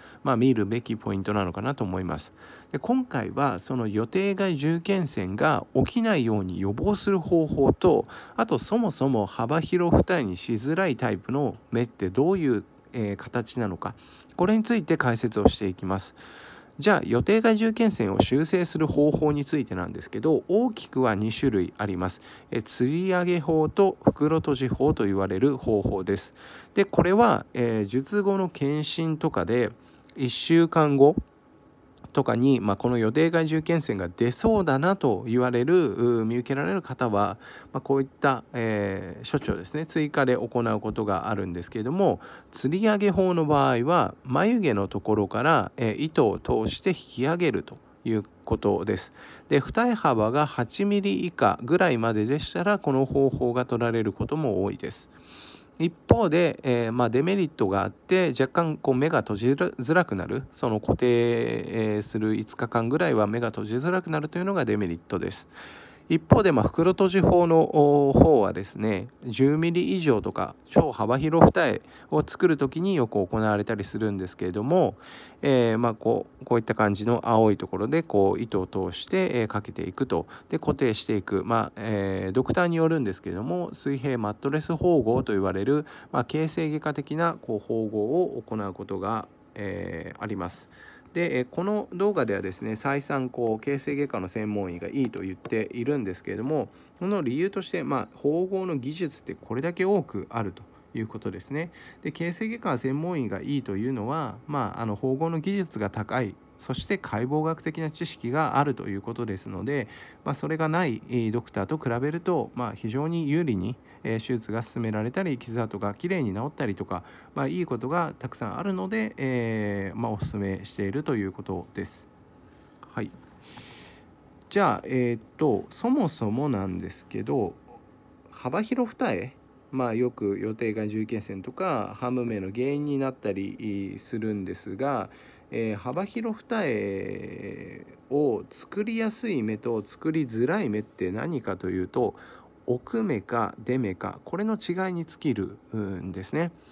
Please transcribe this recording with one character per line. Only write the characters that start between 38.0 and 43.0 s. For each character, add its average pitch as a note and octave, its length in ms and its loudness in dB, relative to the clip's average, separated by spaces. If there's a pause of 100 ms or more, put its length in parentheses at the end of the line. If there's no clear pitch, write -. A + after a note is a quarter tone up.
い C3+ 60 0
っ - 20 -10
た、 C3+ 340 -2 (120)
え G2+ 680 -2
ー、 - 80 -10
処 - 60 0
置 - 140 -4
を G2 60 -2
で F#2+ 100 -10
す - 80 -10
ね、 D#3 100 -4
追 D3+ 260 -2
加 C#3+ 140 2
で B2+ 100 4
行 A#2+ 260 -2
う A2 200 0
こ G#2+ 120 -4
と A2 120 -2
が G2 240 0
あ A2 60 -2
る G2 100 -2
ん F2+ 80 -6
で E2+ 100 -6
す - 80 -16
け A2 100 -6
れ - 20 -2
ど B2+ 100 -2
も、 F3+ 260 2 (340)
吊 - 180 -2
り F#3 160 0
上 G#3+ 100 4
げ G3+ 140 2